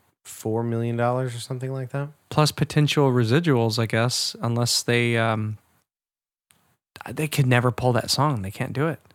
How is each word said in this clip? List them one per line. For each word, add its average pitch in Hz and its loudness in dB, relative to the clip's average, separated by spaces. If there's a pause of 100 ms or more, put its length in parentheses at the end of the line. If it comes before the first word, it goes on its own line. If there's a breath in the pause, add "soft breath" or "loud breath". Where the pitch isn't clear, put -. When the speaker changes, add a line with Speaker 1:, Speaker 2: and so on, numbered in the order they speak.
(260)
Speaker 1:
four 113 -4
million 117 -2
dollars 123 -2
or 117 -10
something 131 -8
like 131 -8
that. 143 -6 (200)
Speaker 2:
Plus 151 2
potential 147 2
residuals, 120 2
I 117 0
guess, 113 0
unless 120 0
they, 117 2
um, 110 0 (1500)
they 151 -4
could 143 2
never 123 4
pull 123 0
that 113 -2
song. 131 0
They 98 -6
can't - -8
do 143 -2
it. 170 -6 (160)